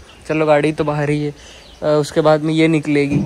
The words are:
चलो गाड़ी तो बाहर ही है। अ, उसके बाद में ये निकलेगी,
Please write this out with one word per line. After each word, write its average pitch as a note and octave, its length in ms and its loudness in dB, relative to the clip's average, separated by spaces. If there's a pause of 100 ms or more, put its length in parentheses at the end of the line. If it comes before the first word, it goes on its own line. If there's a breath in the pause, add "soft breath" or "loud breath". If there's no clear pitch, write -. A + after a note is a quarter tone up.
(280)
चलो D#3 180 -2
गाड़ी D3+ 260 2
तो D#3 120 -4
बाहर D3 260 -2
ही D3 140 -2
है। D3 100 -6 (480 loud breath)
अ, - 60 -4
उसके D3+ 340 0
बाद D#3 200 4
में D#3 120 -2
ये D#3+ 160 2
निकलेगी, D3 560 0